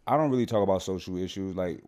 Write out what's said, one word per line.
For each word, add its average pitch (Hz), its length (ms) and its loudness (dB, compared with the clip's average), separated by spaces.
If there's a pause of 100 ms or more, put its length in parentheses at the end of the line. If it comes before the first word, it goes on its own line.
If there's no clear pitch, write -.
I 127 120 2
don't 151 160 2
really 120 140 2
talk 104 180 2
about 95 180 4
social 92 340 -4
issues. 92 380 -4
Like, 90 340 -4